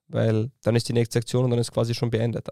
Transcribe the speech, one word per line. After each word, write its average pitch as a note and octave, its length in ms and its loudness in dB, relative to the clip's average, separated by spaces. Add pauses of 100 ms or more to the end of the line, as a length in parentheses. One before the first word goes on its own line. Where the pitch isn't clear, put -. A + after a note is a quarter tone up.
weil A2+ 440 0 (100)
dann A2+ 140 2
ist A#2+ 120 0
die A#2+ 60 -4
nächste A#2 240 0
Aktion B2 260 0
und B2 60 2
dann A#2+ 100 2
ist A#2 120 -2
quasi A#2 240 0
schon A#2 160 -2
beendet. A2+ 400 -2